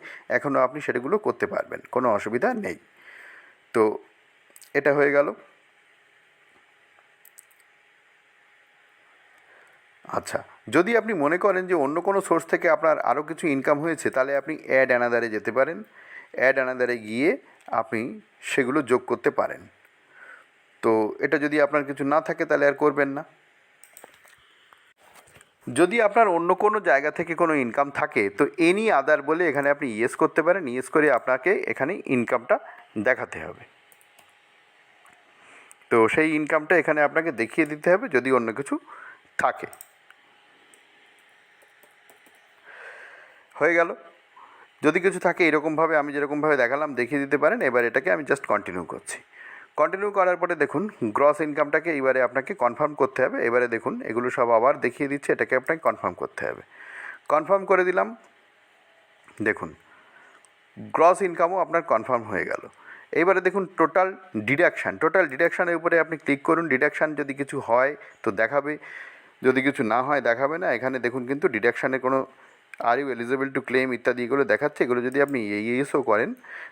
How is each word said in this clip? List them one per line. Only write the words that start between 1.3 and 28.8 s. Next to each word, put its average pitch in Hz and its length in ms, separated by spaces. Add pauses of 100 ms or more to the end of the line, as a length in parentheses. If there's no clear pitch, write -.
পারবেন, - 340 (120)
কোনো 123 220
অসুবিধা 120 400
নেই। 202 220 (960)
তো 107 240 (760)
এটা 143 200
হয়ে 143 180
গেল। 147 220 (4000)
আচ্ছা, - 360 (260)
যদি 180 280
আপনি 220 160
মনে 156 240
করেন 185 300
যে 180 60
অন্য 151 280
কোনো 196 200
সোর্স 165 240
থেকে 175 240
আপনার 151 300
আরও 135 240
কিছু 165 240
ইনকাম 143 320
হয়েছে, 160 300
তাহলে 135 260
আপনি 147 300
অ্যাড 131 220
অ্যানাদারে 120 420
যেতে 107 220
পারেন। 147 320 (480)
অ্যাড 131 240
অ্যানাদারে 127 420
গিয়ে 117 400 (300)
আপনি 120 520 (220)
সেগুলো 135 400
যোগ 123 240
করতে 151 240
পারেন। 92 320 (1200)
তো 110 380
এটা 151 180
যদি 147 240
আপনার 147 220
কিছু 143 200
না 147 180
থাকে, 160 240
তাহলে 143 220
আর 143 60
করবেন 143 360
না। 139 140 (2500)
যদি 180 280
আপনার 220 260
অন্য 170 280
কোনো 208 240
জায়গা 151 320
থেকে 165 240
কোনো 165 180
ইনকাম 139 380
থাকে, 123 380
তো 101 160
any 190 440 (100)